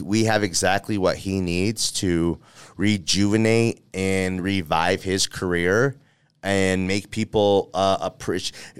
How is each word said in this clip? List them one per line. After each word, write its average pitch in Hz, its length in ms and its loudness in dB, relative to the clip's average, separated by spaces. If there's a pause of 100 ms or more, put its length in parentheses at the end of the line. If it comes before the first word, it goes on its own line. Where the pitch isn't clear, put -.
we 107 220 2
have 110 180 2
exactly 98 560 0
what 90 180 2
he 95 240 -4
needs 92 520 -2
to 85 460 0 (380)
rejuvenate 107 1040 2 (140)
and 95 480 -2
revive 90 600 0
his 95 240 -2
career 95 720 0 (460)
and 95 440 0
make 98 240 -4
people, 101 640 2
uh, 95 360 0
appreci-, - 420 -6 (280)